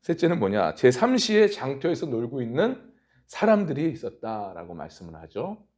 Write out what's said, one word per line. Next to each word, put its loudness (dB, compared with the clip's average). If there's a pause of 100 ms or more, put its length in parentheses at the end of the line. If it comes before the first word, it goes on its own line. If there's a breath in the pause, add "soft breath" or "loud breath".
셋째는 2
뭐냐? 2
제삼 4
시에 4
장터에서 -4
놀고 -4
있는 -2 (460 soft breath)
사람들이 0
있었다라고 -10
말씀을 -14
하죠. -10 (120)